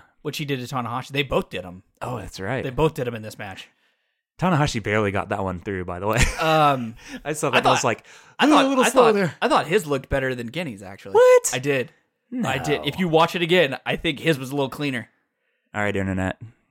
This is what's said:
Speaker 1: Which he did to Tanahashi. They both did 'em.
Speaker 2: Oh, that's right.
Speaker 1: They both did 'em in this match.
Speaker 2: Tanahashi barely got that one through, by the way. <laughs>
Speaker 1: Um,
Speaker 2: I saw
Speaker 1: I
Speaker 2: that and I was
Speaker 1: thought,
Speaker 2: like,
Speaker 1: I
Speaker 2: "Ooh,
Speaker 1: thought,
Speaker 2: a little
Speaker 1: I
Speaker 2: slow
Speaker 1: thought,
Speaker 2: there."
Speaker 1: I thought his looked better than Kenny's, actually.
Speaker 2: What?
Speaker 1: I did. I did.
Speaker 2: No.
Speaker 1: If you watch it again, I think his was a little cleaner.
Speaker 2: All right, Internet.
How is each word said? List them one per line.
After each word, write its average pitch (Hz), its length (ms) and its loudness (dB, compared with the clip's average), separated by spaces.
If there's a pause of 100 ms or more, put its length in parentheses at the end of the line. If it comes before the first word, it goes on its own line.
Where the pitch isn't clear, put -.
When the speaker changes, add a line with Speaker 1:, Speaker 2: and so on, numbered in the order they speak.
(220)
Speaker 1:
Which 151 160 -8
he 156 80 -6
did 135 200 -4
to 127 80 -12
Tanahashi. 123 360 -6
They 139 140 -2
both 170 260 -4
did 90 160 -10
'em. 90 180 -18 (180)
Speaker 2:
Oh, 123 160 -8
that's 95 220 -14
right. 110 240 -6
Speaker 1:
They 139 60 -6
both 151 240 0
did 135 140 -6
'em 117 80 -8
in 110 60 -10
this 107 160 -16
match. 98 320 -16 (720)
Speaker 2:
Tanahashi 151 420 2
barely 104 300 0
got 98 180 -4
that 101 140 -4
one 95 160 -4
through, 95 260 -6
by 90 140 -10
the 101 80 -4
way. 110 100 0 (120)
<laughs> - 120 -10
Speaker 1:
Um, 143 540 2 (280)
Speaker 2:
I 151 100 -6
saw 151 140 -4
Speaker 1:
I 131 40 0
Speaker 2:
that - 80 2
and - 80 0
I - 40 4
was - 100 2
Speaker 1:
thought, 135 60 2
Speaker 2:
like, - 180 -2 (340)
Speaker 1:
I 220 60 4
Speaker 2:
"Ooh, 294 40 6
Speaker 1:
thought, 285 160 6
Speaker 2:
a - 20 0
little 262 160 2
Speaker 1:
I 220 60 4
Speaker 2:
slow - 160 6
Speaker 1:
thought, - 100 6
Speaker 2:
there." 190 260 0
Speaker 1:
I 214 60 0
thought 240 200 2
his 175 180 0
looked 139 240 -4
better 131 260 -2
than 117 140 -8
Kenny's, 127 340 -8
actually. 98 300 -16
Speaker 2:
What? 494 400 6
Speaker 1:
I 127 60 0
did. 135 320 0 (520)
I 131 140 -2
did. 143 240 -2
Speaker 2:
No. - 60 -4
Speaker 1:
If - 120 -6
you 185 80 2
watch 160 280 4
it 175 60 -2
again, 160 440 2
I 127 100 -2
think 160 240 -4
his 156 200 0
was 131 120 -10
a 143 40 -6
little 139 140 0
cleaner. 131 400 -6 (640)
Speaker 2:
All 104 80 -4
right, 101 140 0
Internet. 95 460 -2 (300)